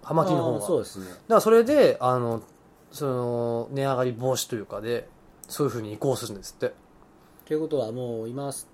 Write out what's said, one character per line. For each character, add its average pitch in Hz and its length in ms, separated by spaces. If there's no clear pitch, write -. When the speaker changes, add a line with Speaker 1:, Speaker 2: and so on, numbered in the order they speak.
Speaker 1:
葉 - 120
巻 160 200
の 131 100
方 123 100
が。 110 60
Speaker 2:
あ - 20
ー、 - 20
そ 180 140
う - 20
で 101 60
す - 140
ね。 95 80
Speaker 1:
だ 90 40
か - 60
ら 220 140
そ 220 80
れ 226 160
で、 240 340
あ 127 180
の、 117 240
そ 147 140
の、 120 680
値 139 120
上 135 140
が 127 80
り 123 120
防 127 200
止 - 120
と 123 60
い 107 60
う 95 40
か 101 140
で、 113 300
そ - 160
う - 20
い - 0
う - 20
風 110 140
に 107 80
移 107 60
行 135 180
す 113 120
る 110 60
ん 101 40
で 95 60
す - 120
っ - 60
て。 127 60
Speaker 2:
っ - 40
て 156 100
い - 20
う - 20
こ 156 80
と 147 120
は 113 120
も 120 320
う 113 60
今 139 220